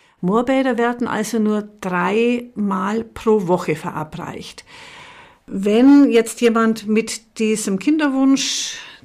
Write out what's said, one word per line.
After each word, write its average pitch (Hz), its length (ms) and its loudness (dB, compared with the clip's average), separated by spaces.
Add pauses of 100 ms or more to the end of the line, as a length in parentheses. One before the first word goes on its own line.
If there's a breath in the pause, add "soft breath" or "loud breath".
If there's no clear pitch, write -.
(220 loud breath)
Moorbäder 247 560 0
werden 240 300 -2
also 214 320 -4
nur 214 280 -2 (140)
dreimal 208 1200 -2
pro 214 440 0
Woche 175 280 0
verabreicht. - 880 -12 (840 loud breath)
Wenn 240 640 6
jetzt 226 280 0
jemand 226 480 0
mit 220 520 -4
diesem 214 380 -2
Kinderwunsch 269 1000 0 (280 loud breath)